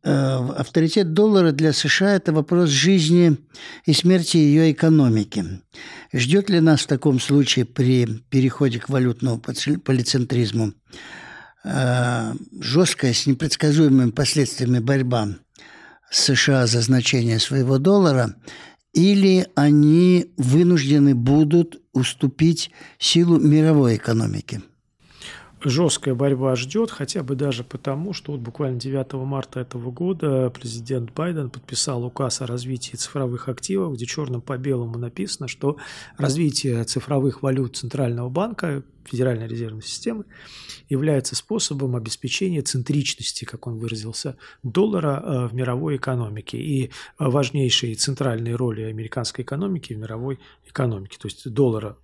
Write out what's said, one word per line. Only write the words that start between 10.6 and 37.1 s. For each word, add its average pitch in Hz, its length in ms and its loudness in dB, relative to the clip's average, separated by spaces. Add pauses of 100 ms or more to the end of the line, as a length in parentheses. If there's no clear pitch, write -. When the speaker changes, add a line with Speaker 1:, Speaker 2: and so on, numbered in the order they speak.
Speaker 1:
э, 123 680 -2 (280)
жесткая, 135 520 0
с - 140 -2
непредсказуемыми 143 840 2
последствиями 123 680 0
борьба 123 480 0 (800)
С - 240 0
Ш 131 280 2
А 120 60 4
за 117 140 0
значение 117 580 2
своего 135 380 0
доллара, 143 580 2 (580)
или 190 640 4
они 151 840 6
вынуждены 143 760 4
будут 147 680 2 (120)
уступить 147 800 0 (280)
силу 170 380 4
мировой 151 600 4
экономики? 107 640 -4 (1000)
Speaker 2:
Жесткая 139 540 0
борьба 135 400 0
ждет, 160 340 -4
хотя 156 320 -8
бы 135 140 -6
даже 127 300 -4
потому, 147 480 -8
что - 180 -12
вот 143 80 -8
буквально 120 400 -6
девятого 135 460 -6
марта 135 340 -8
этого 123 320 -10
года 147 600 -2
президент 117 640 -8
Байден 156 360 -4
подписал 127 560 -6
указ 123 360 -6
о 127 60 -8
развитии 123 480 -8
цифровых 123 540 -6
активов, 170 460 -4
где 120 100 -8
черным 127 360 -8
по 131 160 -8
белому 120 400 -4
написано, 120 520 -10
что 143 260 -4 (420)
развитие 139 680 -2
цифровых 135 580 -4